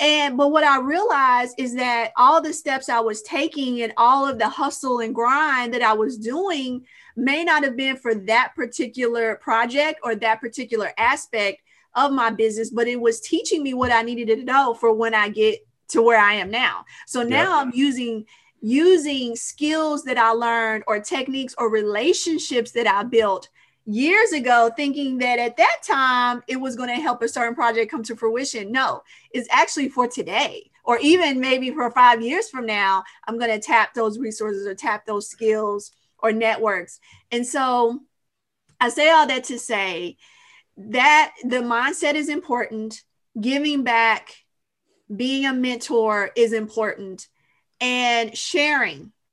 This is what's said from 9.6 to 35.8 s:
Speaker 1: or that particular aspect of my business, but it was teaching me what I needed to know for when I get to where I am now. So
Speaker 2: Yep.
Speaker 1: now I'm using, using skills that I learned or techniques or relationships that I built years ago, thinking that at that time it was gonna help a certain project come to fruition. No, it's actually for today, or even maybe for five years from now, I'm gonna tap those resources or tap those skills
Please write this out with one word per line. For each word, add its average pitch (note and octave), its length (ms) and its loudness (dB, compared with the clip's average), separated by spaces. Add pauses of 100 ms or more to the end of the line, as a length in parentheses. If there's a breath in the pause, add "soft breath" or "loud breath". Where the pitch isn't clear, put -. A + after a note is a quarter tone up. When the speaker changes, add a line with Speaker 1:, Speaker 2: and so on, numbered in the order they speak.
Speaker 1:
or A3+ 140 -4
that A3 240 0
particular A3+ 580 -6
aspect A3 640 -2 (320 soft breath)
of C#4 180 2
my A#3+ 180 0
business, A3 400 -2
but A#3 180 0
it B3 120 -4
was A3+ 200 2
teaching E4 420 -2
me C4+ 120 -4
what B3 180 0
I A3+ 100 4
needed A#3 240 -6 (120)
to C4 60 -12
know B3+ 300 2
for A#3 180 2
when A3+ 220 0
I G#3 140 2
get G#3+ 320 0 (280)
to - 140 2
where A#3 160 6
I G#3 160 6
am F#3+ 160 -4
now. G#3+ 340 -2 (220 loud breath)
So B3+ 140 -4
Speaker 2:
Yep. A#3 80 -2
Speaker 1:
now D#4 320 2
I'm C4 140 -4
using, A#3+ 500 -2 (360 soft breath)
using C#4 760 2
skills D4+ 680 -4
that B3+ 140 -2
I A3+ 120 4
learned A3+ 560 0
or G#3+ 140 -2
techniques C4 580 -6
or A#3 120 0
relationships A#3 1000 -2
that A#3 140 0
I G3+ 180 2
built A3+ 440 0 (360 soft breath)
years E4+ 480 2
ago, A#3+ 440 4
thinking C#4 420 -4
that B3 220 0
at A#3+ 160 -4
that D#5+ 280 4
time B3 640 2
it C4 100 -6
was C4 200 -6
gonna B3 240 -4
help D4+ 200 -2
a A3+ 80 -2
certain A#3+ 260 -4
project A3+ 360 0
come D#4 140 -6
to A#3 120 -8
fruition. A3+ 540 -4
No, A#3 320 -2 (300 soft breath)
it's A#3+ 180 -6
actually C#4+ 380 0
for B3 180 -2
today, A3+ 640 -6 (140)
or A#3 160 2
even D4 400 4
maybe B3+ 320 0
for B3 180 -2
five A#3+ 320 6
years D#4+ 260 -2
from B3+ 160 -10
now, G3 380 0 (240 loud breath)
I'm A3+ 120 -6
gonna A#3 200 -2
tap G#3+ 340 2
those A3 280 -2
resources G#3+ 460 -6
or G3 100 -6
tap G#3+ 280 -6
those G#3 240 -6
skills G#3+ 640 -2 (300)